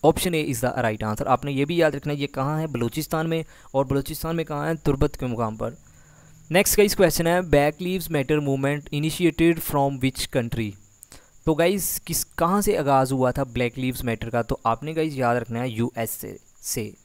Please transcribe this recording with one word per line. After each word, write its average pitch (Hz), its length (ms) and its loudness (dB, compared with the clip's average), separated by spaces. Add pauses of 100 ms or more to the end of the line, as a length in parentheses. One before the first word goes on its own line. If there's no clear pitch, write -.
Option 156 260 4
A 156 180 0
is 123 80 -2
the 123 200 0
right 110 260 0
answer। 107 240 -2
आपने 143 240 2
ये 135 140 0
भी 170 160 0
याद 151 140 4
रखना 147 180 -4
है 143 60 -6
ये 143 80 -2
कहाँ 143 320 -2
है, 160 80 -2
बलोचिस्तान 151 600 -2
में, 165 180 -2 (280)
और 135 120 2
बलोचिस्तान 143 500 -2
में 165 100 -2
कहाँ 147 220 -4
है, 165 80 0
तुर्बत 147 400 0
के 135 100 -8
मुकाम 113 320 -4
पर। 117 200 -6 (720)
नेक्स्ट 185 260 2
गाइस 208 180 4
क्वेश्चन 170 320 4
है, 180 140 2
Black 156 460 2
Lives 180 240 -4
Matter 151 360 0
movement 139 460 -2
initiated 165 800 2
from 139 320 0
which - 340 -2
country? 117 340 -2 (720)
तो 160 100 4
गाइस 175 440 0
किस, - 240 -4
कहाँ 185 380 0
से 202 160 2
आगाज़ 135 360 4
हुआ 127 180 2
था 139 120 -2
ब्लैक 120 340 -2
लीव्स 127 260 -4
मैटर 117 260 -4
का? 117 140 0
तो - 220 -4
आपने 123 280 -2
गाइस 160 200 -2
याद 123 240 2
रखना 117 220 -4
है 127 120 -4
यूएसए 113 680 -6 (220)
से। - 320 -8 (100)